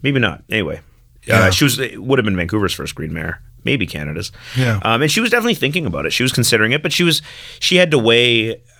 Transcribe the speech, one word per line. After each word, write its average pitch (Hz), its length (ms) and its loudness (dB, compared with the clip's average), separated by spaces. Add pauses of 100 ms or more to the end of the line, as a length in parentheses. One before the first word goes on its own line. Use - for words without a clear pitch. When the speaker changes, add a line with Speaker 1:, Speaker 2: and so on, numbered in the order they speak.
Speaker 1:
maybe 139 160 2
not. 101 300 -2
Anyway, 80 280 -2
uh, - 40 -16 (460)
Speaker 2:
Yeah. 95 220 4
Speaker 1:
she 92 140 2
was, 139 160 2
it 113 240 -6
would 131 160 2
have 110 60 0
been 101 100 0
Vancouver's 90 380 -2
first - 220 -10
green 80 180 -8
mayor, 82 260 -8 (240)
maybe 117 220 0
Canada's. 76 460 -8 (260)
Speaker 2:
Yeah. 117 240 0
Speaker 1:
Um, 113 220 2
and 151 80 2
she 214 100 0
was 233 80 0
definitely 233 260 0
thinking 147 300 -2
about 76 220 -4
it. - 60 -2
She 120 100 0
was 127 80 2
considering 113 400 2
it, 151 100 0
but - 100 -4
she - 120 0
was, 165 180 2 (380)
she - 160 0
had 175 160 4
to 147 80 4
weigh, 117 560 2 (240)